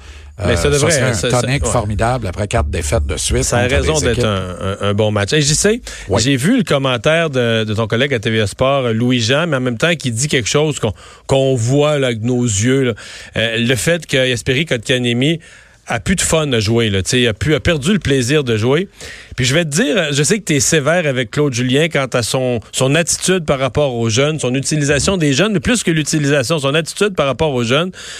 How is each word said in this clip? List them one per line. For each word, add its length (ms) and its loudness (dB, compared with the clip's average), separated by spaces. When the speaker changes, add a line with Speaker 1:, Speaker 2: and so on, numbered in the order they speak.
Speaker 1:
Mais 100 2
ça 120 0
Speaker 2:
Euh, 40 2
Speaker 1:
devrait, 180 2
Speaker 2:
serait 200 2
un 40 0
Speaker 1:
ça, 160 0
ça, 120 4
Speaker 2:
tonic 220 -2
Speaker 1:
ouais. 60 0
Speaker 2:
formidable 560 0
après 220 -4
quatre 200 0
défaites 380 -2
de 100 -4
suite 280 -2
Speaker 1:
Ça 140 0
a 40 2
Speaker 2:
contre 140 0
Speaker 1:
raison 240 2
Speaker 2:
des 60 0
Speaker 1:
d'être 120 2
Speaker 2:
équipes. 80 2
Speaker 1:
un, 600 -4
un, 40 2
un 40 0
bon 160 2
match. 220 0
Et 80 2
j'y 140 2
sais, 260 2
Speaker 2:
Oui. 140 2
Speaker 1:
j'ai 140 2
vu 220 2
le 60 2
commentaire 640 0
de, 340 0
de 100 -2
ton 120 0
collègue 260 0
à 80 0
T 100 -4
V 120 2
A 40 0
Sport, 460 0
Louis-Jean, 540 2
mais 100 0
en 40 -2
même 180 -2
temps, 180 2
qui 160 -4
dit 160 -4
quelque 200 0
chose 320 0
qu'on, 120 -2
qu'on 280 2
voit 420 2
là, 100 0
avec 140 -4
nos 200 0
yeux, 420 2
là. 80 0
Euh, 200 -2
le 160 0
fait 320 -2
que 100 -2
Jesperi 400 -2
Kotkaniemi 720 0
a 140 -2
plus 140 -2
de 80 0
fun 300 0
à 80 2
jouer, 280 2
là, 140 0
tu 80 -6
sais, 160 2
a 80 0
plus, 200 0
a 60 0
perdu 320 0
le 60 2
plaisir 460 0
de 120 0
jouer. 320 0
Puis 80 -2
je 100 0
vais 120 2
te 40 -6
dire, 420 0
je 100 2
sais 160 0
que 60 -12
t'es 160 0
sévère 460 2
avec 260 -2
Claude 200 0
Julien 360 0
quant 180 -2
à 160 -2
son, 380 -2
son 220 2
attitude 500 0
par 140 0
rapport 360 0
aux 140 0
jeunes, 300 0
son 160 -2
utilisation 640 0
des 160 2
jeunes, 180 2
mais 80 0
plus 220 0
que 80 0
l'utilisation, 720 0
son 140 0
attitude 400 0
par 120 0
rapport 260 0
aux 120 0
jeunes. 260 0